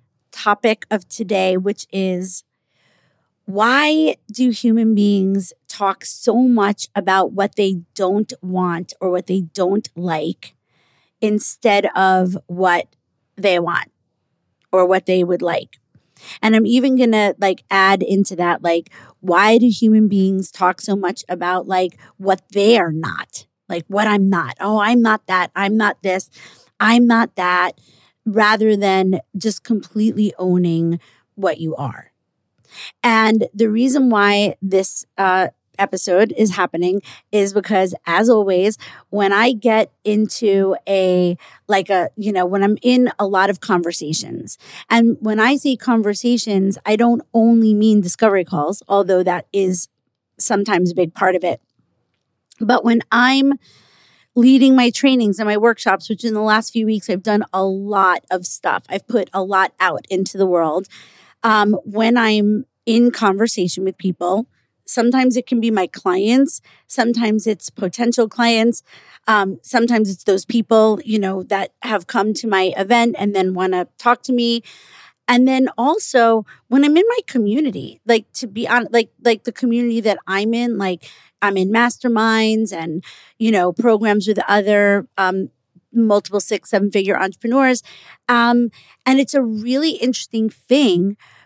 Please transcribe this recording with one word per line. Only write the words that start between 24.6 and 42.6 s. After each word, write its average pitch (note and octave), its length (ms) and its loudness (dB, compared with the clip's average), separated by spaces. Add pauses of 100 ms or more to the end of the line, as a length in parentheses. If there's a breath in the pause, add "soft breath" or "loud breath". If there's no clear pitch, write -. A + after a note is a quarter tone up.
"Oh, G#3+ 200 -2
I'm A#3 220 2
not G#3+ 260 0
that. F#3 280 -2
I'm G3 220 0
not G#3 240 -2
this. F#3 280 -4 (500 loud breath)
I'm A#3 280 4
not A3+ 280 0
that," F3+ 440 -2 (460 soft breath)
rather G#3+ 500 2
than F#3+ 440 0 (160)
just G3+ 280 -6
completely G#3+ 720 -2
owning E3+ 640 0 (360 soft breath)
what F#3 240 -2
you D#3+ 160 -6
are. - 360 -12 (880 loud breath)
And A3 520 2
the G#3+ 140 0
reason B3+ 420 2
why G3+ 520 2
this, F#3+ 420 -2 (140)
uh, F#3 300 0 (300)
episode G3 580 0
is G#3 160 2
happening F3+ 500 -2 (300 loud breath)
is G3 200 0
because, F#3+ 420 0 (120)
as F#3 220 2
always, G3+ 500 2 (320 loud breath)
when G3+ 220 0
I C4+ 200 2
get A3 400 0 (120)
into G#3 720 0 (120)
a, F3+ 480 0 (300 loud breath)
like G3 240 0
a, F3+ 260 0
you G#3 160 -4
know, F3+ 140 0
when G3 160 -2